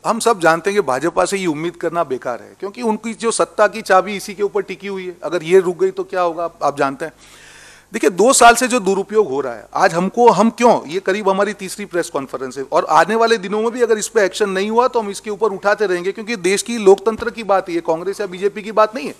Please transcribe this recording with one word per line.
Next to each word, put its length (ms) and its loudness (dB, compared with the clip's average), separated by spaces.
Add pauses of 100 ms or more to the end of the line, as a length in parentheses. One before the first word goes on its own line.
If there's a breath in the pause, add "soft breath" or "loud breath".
हम 120 0
सब 220 0
जानते 300 2
हैं 120 0
कि 40 -4
भाजपा 380 0
से 120 -4
ये 100 -4
उम्मीद 300 -4
करना 280 -4
बेकार 360 -6
है, 200 -20
क्योंकि 220 -10
उनकी 320 -4
जो 160 -4
सत्ता 360 0
की 160 -4
चाबी 340 2
इसी 180 -10
के 80 -4
ऊपर 200 -2
टिकी 240 -12
हुई 200 -8
है। 160 -12
अगर 200 -4
ये 180 6
रुक 180 -4
गई 120 2
तो 140 -8
क्या 160 -4
होगा, 240 -2
आप, 180 -10
आप 160 0
जानते 260 -2
हैं। 80 -10 (800 loud breath)
देखिए, 180 0
दो 220 2
साल 220 8
से 140 0
जो 120 0
दुरुपयोग 480 0
हो 120 -4
रहा 140 -6
है, 200 -16
आज 200 2
हमको, 360 4
हम 200 4
क्यों, 360 4
ये 140 -6
करीब 280 0
हमारी 240 0
तीसरी 320 -10
प्रेस 260 -4
कॉन्फ्रेंस 480 -8
है 140 -6
और 120 2
आने 300 2
वाले 220 2
दिनों 260 -4
में 80 -2
भी 120 -2
अगर 160 0
इस 100 -6
पे 160 2
एक्शन 260 -2
नहीं 200 -2
हुआ 180 2
तो 120 0
हम 100 -8
इसके 200 -10
ऊपर 180 -2
उठाते 380 0
रहेंगे, 260 -2
क्योंकि 240 -8
देश 260 0
की 160 -6
लोकतंत्र 520 2
की 120 -12
बात 260 0
है, 60 -8
ये 60 -2
कांग्रेस 400 -4
या 60 -4
बीजेपी 360 -6
की 100 -10
बात 220 2
नहीं 120 -8
है। 140 -10